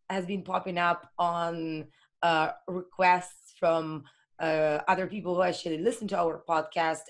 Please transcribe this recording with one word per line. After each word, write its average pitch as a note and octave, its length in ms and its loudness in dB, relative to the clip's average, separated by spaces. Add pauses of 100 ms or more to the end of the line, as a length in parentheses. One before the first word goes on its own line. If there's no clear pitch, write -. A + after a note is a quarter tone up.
has F#3+ 160 -4
been F#3+ 180 -6
popping F#3 340 -4
up F3 400 2
on, E3+ 720 -2 (340)
uh, D#3+ 300 4 (160)
requests F3+ 920 0
from, D#3+ 440 0 (360)
uh, D#3 480 2
other F#3 200 0
people F#3 280 -6
who F#3 60 2
actually E3+ 360 0
listen G#3+ 300 -2
to F#3+ 100 -2
our E3 300 -2
podcast, D#3+ 640 -2